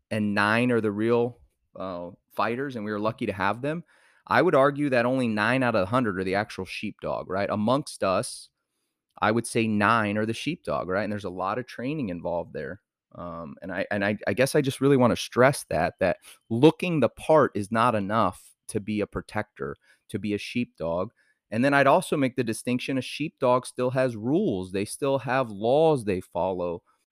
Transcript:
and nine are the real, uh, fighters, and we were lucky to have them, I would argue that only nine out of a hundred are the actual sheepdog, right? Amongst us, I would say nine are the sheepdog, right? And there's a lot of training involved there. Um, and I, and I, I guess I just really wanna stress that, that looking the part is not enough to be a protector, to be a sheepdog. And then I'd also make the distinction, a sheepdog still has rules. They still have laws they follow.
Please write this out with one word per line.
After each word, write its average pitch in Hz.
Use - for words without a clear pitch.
and 104
nine 110
are 117
the 107
real, 117
uh, 90
fighters, 120
and 107
we 107
were 104
lucky 110
to 101
have 101
them, 156
I 117
would 165
argue 143
that 123
only 127
nine 113
out 117
of 95
a -
hundred 104
are 92
the 92
actual 98
sheepdog, 76
right? 95
Amongst 104
us, 98
I 101
would 117
say 113
nine 104
are 107
the 113
sheepdog, 73
right? 95
And 101
there's 104
a 92
lot 92
of 123
training 135
involved 85
there. 76
Um, 85
and 92
I, 92
and 101
I, 104
I 196
guess 135
I 151
just 135
really 139
wanna 120
stress -
that, 80
that 92
looking 156
the 117
part 151
is 101
not 113
enough 101
to 107
be 104
a 98
protector, 87
to 101
be 104
a -
sheepdog. 101
And 117
then 139
I'd 139
also 175
make 135
the 127
distinction, 123
a 127
sheepdog 127
still 127
has 131
rules. 113
They 98
still 139
have 131
laws 123
they 92
follow. 87